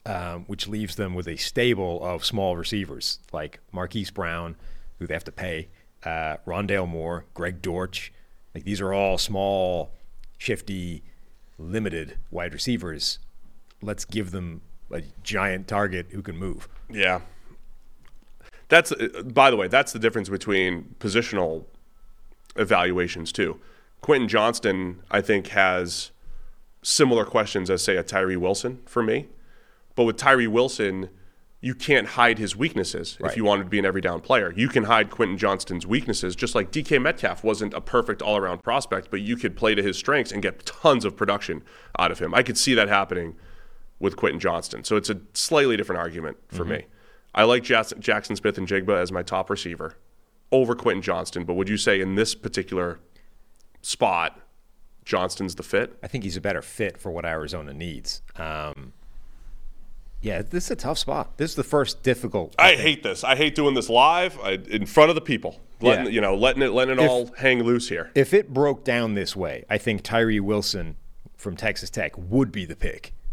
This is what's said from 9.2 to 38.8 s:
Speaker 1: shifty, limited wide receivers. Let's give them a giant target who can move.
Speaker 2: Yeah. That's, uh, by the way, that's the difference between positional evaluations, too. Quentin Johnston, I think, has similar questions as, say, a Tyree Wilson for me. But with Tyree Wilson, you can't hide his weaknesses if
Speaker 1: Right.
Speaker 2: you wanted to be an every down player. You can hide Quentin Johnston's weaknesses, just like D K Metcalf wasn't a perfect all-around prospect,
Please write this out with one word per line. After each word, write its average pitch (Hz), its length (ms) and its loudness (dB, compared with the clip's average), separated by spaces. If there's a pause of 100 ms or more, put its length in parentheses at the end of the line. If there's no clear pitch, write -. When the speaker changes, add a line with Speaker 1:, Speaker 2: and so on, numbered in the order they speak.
Speaker 1:
shifty, 90 640 -6 (560)
limited 85 580 -6 (140)
wide 87 220 -6
receivers. 87 640 -4 (640)
Let's 101 220 -6
give 104 260 -4
them 87 300 -8 (300)
a 82 120 -8 (200)
giant 95 440 -2
target 95 440 -2
who 98 100 -12
can 87 160 -10
move. 95 320 -8 (220)
Speaker 2:
Yeah. 92 300 0 (1500)
That's, 165 240 6
uh, 101 320 -4
by 131 260 8
the 120 60 4
way, 95 120 0
that's 135 240 2
the 117 60 -6
difference 110 300 0
between 92 720 0
positional 92 640 0 (920)
evaluations, 90 760 2
too. 85 260 0 (440)
Quentin 131 260 4
Johnston, 95 840 0
I 101 120 2
think, 98 260 2
has 92 600 0 (720)
similar 120 420 4
questions 101 460 0
as, 92 140 2
say, 95 120 2
a 87 60 0
Tyree 92 340 0
Wilson 101 500 0
for - 160 0
me. 113 260 0 (680)
But 123 100 6
with 113 120 2
Tyree 131 300 6
Wilson, 104 640 0 (540)
you 123 120 -4
can't 127 340 2
hide 117 300 4
his 98 180 -4
weaknesses 104 640 -4
if - 60 -2
Speaker 1:
Right. - 100 -2
Speaker 2:
you 110 80 0
wanted 101 200 4
to 90 60 -8
be 104 80 2
an 95 60 2
every 95 160 0
down 87 200 -2
player. 104 340 2
You 117 140 2
can 117 160 2
hide 107 260 4
Quentin 101 260 0
Johnston's 92 500 -2
weaknesses, 98 500 -2
just - 180 -2
like 98 160 0
D 151 120 -4
K 143 160 2
Metcalf 123 460 -2
wasn't 107 300 0
a 87 80 -8
perfect 110 400 0
all-around 95 400 0
prospect, 117 480 -2